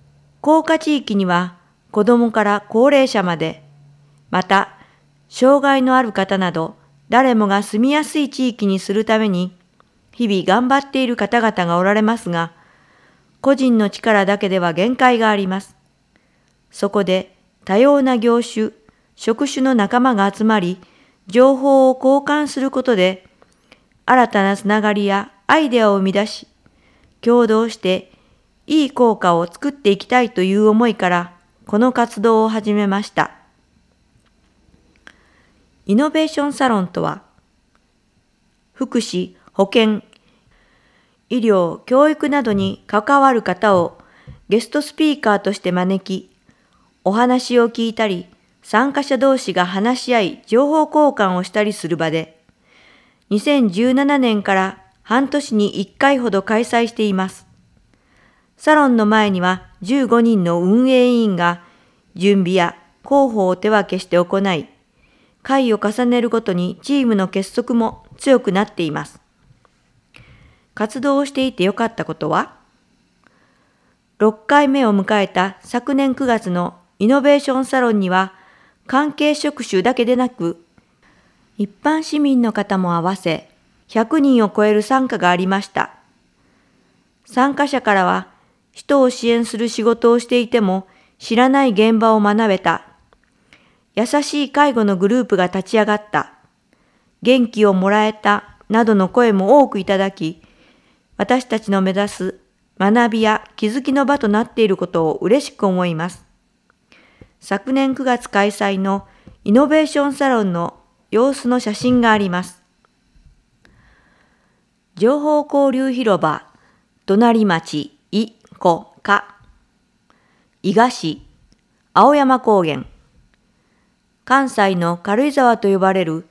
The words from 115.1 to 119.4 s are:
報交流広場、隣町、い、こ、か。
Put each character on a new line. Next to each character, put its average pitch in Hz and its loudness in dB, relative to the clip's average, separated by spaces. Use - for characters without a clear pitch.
報 294 0
交 277 2
流 262 -2
広 220 0
場、 156 -4
隣 226 4
町、 165 -4
い、 214 -4
こ、 180 -2
か。 - -4